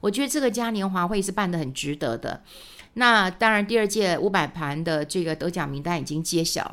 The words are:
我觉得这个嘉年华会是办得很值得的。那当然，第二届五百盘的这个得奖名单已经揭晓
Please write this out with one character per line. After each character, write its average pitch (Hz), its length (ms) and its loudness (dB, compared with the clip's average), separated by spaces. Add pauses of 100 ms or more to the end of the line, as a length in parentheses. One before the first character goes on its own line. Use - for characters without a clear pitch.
我 202 80 2
觉 208 100 -2
得 277 80 0
这 302 100 0
个 262 120 4
嘉 226 200 -2
年 196 200 -2
华 175 180 0
会 202 140 0
是 190 100 -4
办 190 180 0
得 170 80 -2
很 135 140 -4
值 143 240 -4
得 117 220 -2
的。 - 240 -8 (500)
那 226 380 4
当 220 200 2
然， 208 160 2
第 226 120 2
二 214 100 4
届 196 300 2
五 190 100 2
百 185 180 2
盘 151 380 -4
的 156 180 0
这 165 220 -2
个 160 100 -2
得 160 140 -4
奖 175 180 -4
名 139 160 -6
单 170 160 -2
已 143 60 -4
经 156 180 -4
揭 165 220 0
晓 - 180 -2 (100)